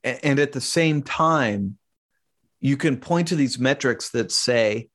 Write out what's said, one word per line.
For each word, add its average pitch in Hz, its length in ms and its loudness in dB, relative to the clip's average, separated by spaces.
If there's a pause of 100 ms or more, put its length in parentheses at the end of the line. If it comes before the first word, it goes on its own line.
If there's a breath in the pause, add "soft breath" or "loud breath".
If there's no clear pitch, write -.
and 135 360 0
at 143 120 2
the 127 100 -8
same 160 400 2
time, 123 760 0 (800)
you 135 180 2
can 139 200 0
point 170 320 0
to 180 60 -2
these 131 240 0
metrics 131 500 0
that 113 220 -2
say 117 640 0